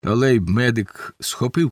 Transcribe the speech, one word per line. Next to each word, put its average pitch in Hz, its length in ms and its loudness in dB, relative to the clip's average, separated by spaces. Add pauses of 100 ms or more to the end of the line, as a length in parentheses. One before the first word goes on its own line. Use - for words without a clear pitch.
Та 104 120 0
лейбмедик 117 1040 0
схопив 135 520 -2